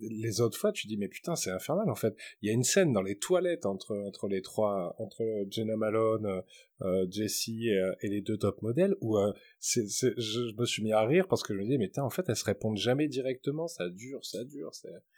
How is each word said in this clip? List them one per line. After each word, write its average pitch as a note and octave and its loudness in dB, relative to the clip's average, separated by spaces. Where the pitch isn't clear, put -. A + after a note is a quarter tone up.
les A2 -2
autres A2+ 2
fois, G#3 2
tu G#2 -6
dis, G#2+ -4
mais G2+ -2
putain, E3 -6
c'est - -4
infernal, E3 -2
en A#2+ 0
fait. A2 0
Il G#2 0
y - 2
a A2 2
une B2 2
scène F3+ 4
dans G2 4
les G2 -2
toilettes F3 2
entre, G2 -2
entre G2+ -6
les F#2+ -2
trois, G2 0
entre A2+ -6
Jenna A2 -2
Malone, A2 2
euh, F#2+ 0
euh, F#2+ 2
Jessie A2+ -2
et, G2+ 4
euh, F#2+ 2
et G#2+ -2
les G2+ -2
deux G#2+ -2
top G2+ 0
modèles, D#3+ 2
où, A2 2
euh, G2+ 4
c'est, - 0
c'est, A#2+ 2
je, A#2 -2
je G#2+ -10
me A#2+ 2
suis A2 -2
mis G#2+ 2
à G#2+ 6
rire F3+ 4
parce - 2
que G#2+ -2
je F#2+ -2
me - -2
disais, C3 2
mais G2+ 2
putain, C#3 -4
en B2+ -2
fait, F#3 -2
elles A#2 2
se - -4
répondent G#2+ 0
jamais B2+ 2
directement, C#3 -2
ça - -4
dure, A#2 -10
ça - -8
dure, C3+ -10
c'est, - -14